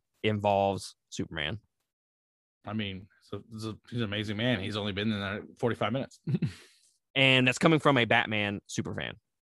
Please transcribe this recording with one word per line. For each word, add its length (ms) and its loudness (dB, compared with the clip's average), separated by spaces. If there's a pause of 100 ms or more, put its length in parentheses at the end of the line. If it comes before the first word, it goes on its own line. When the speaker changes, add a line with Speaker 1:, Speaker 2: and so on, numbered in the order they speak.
(220)
Speaker 1:
involves 720 2 (160)
Superman. 480 -6 (1080)
Speaker 2:
I 100 -8
mean, 340 -6 (140)
so, 200 -12 (160)
so 160 -8 (160)
he's 100 -6
an 40 -2
amazing 320 -4
man. 240 0
He's 160 -6
only 160 -2
been 180 -2
in 100 -2
there 200 -4 (180)
forty-five 340 -2
minutes. 340 -6
<laughs> 40 -4 (840)
Speaker 1:
And 320 6
that's 120 0
coming 200 6
from 200 4
a 80 4
Batman 600 0
super 280 -6
fan. 180 -8 (360)